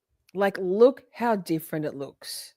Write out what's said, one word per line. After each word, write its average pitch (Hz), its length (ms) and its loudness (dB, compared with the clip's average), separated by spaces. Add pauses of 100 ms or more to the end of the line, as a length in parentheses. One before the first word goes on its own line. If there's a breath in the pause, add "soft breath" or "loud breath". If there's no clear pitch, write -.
(340)
Like, 196 260 0
look 214 520 4
how 233 240 -2
different 160 480 -4
it 151 100 -6
looks. - 640 -14